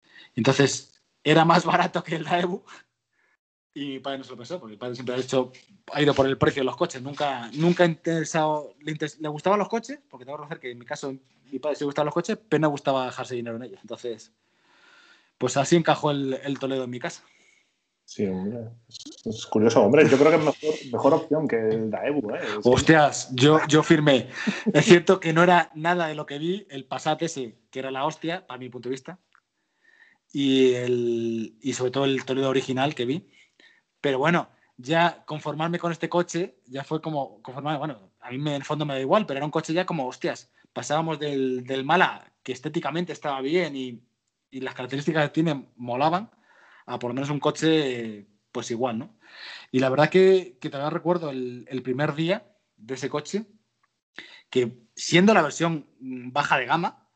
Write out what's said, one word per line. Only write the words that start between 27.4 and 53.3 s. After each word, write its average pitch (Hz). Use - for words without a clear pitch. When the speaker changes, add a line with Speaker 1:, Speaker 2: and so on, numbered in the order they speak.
Speaker 1:
que -
era 131
la 135
hostia, 160
para 123
mi 127
punto 123
de -
vista, 160
y 131
el, 117
y 131
sobre 127
todo 135
el 135
Toledo 131
original 131
que 120
vi. 151
Pero 135
bueno, 156
ya 165
conformarme 156
con 170
este 160
coche, 175
ya 135
fue 156
como 143
conformarme, 139
bueno, 139
a 123
mí 127
me, 147
en 143
el 139
fondo 151
me 143
da 131
igual, 170
pero 139
era 147
un 156
coche 160
ya 180
como, 143
hostias, 127
pasábamos 151
del, 131
del 135
Mala, 147
que -
estéticamente 156
estaba 135
bien 151
y, 127
y 135
las 127
características 143
que -
tiene 160
molaban, 147
a 120
por 120
lo 120
menos 139
un 147
coche, 131
pues 123
igual, 117
¿no? -
Y 131
la 131
verdad 143
que, 190
que 151
todavía 143
recuerdo 165
el, 123
el 127
primer 143
día 170
de 113
ese 131
coche, 147